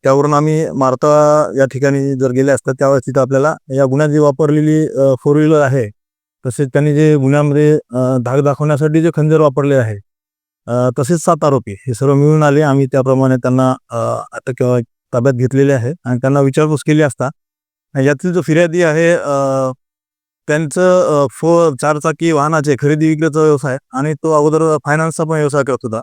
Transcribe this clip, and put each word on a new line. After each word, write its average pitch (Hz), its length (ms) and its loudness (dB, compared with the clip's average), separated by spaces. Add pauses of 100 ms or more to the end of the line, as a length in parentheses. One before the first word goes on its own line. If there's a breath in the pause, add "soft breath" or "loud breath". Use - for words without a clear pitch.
त्यावरून 143 320 0
आम्ही 156 360 0
मारता 147 880 2
या 135 60 4
ठिकाणी 139 500 -2
जर 131 160 -2
गेले 135 220 0
असता, 131 200 -2
त्यावेळेस 135 340 0
तिथं 139 140 -2
आपल्याला 135 360 0 (200)
या 139 80 2
गुन्ह्यात 143 260 0
जी 151 80 2
वापरलेली, 151 680 2
अ, 135 260 0 (100)
फोर 143 120 2
व्हीलर 151 240 2
आहे, 127 300 0 (560)
तसेच 135 220 -4
त्यांनी 147 260 0
जे 151 220 4
गुन्ह्यामध्ये, 147 580 2
अ, 127 460 -2
धाक 123 200 -2
दाखवण्यासाठी 151 640 0
जे 165 140 0
खंजर 156 240 2
वापरले 143 340 2
आहे, 110 240 -2 (680)
अ, 123 320 0
तसेच 147 220 -2
सात 160 240 0
आरोपी 131 280 0
हे 113 220 -10
सर्व 139 200 0
मिळून 151 280 4
आले. 147 200 2
आम्ही 139 240 2
त्याप्रमाणे 131 500 0
त्यांना, 127 400 0 (140)
अ, 120 60 -8 (360)
अटक 117 260 -10
किंवा 123 200 0 (360)
ताब्यात 127 200 0
घेतलेले 135 380 0
आहे 123 200 -2 (120)
आणि 123 140 -4
त्यांना 135 220 0
विचारपूस 151 420 0
केली 156 200 2
असता, 135 280 -2 (680)
यातील 147 320 0
जो 175 80 0
फिर्यादी 165 420 0
आहे, 165 300 2
अ, 135 580 -2 (760)
त्यांचं, 156 800 2
अ, - 60 0
फो-, 165 500 0
चारचाकी 151 520 -2
वाहनाचे 147 480 0
खरेदी 151 280 0
विक्रीचा 156 320 0
व्यवसाय 147 380 0 (140)
आणि 147 220 -4
तो 160 180 -4
अगोदर 156 520 2
फायनान्सचा 156 400 -2
पण 160 120 -4
व्यवसाय 147 260 0
करत 127 200 -2
होता. 110 200 -6